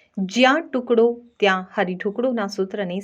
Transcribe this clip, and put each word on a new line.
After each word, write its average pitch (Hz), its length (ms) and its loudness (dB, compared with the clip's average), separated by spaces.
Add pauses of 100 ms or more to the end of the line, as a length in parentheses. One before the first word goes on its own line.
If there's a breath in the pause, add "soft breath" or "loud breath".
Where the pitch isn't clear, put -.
(180 soft breath)
"જ્યાં 254 520 2
ટુકડો 240 400 2 (300)
ત્યાં 190 340 2
હરિઠુકડોના" 202 800 -2
સૂત્રને 190 500 -4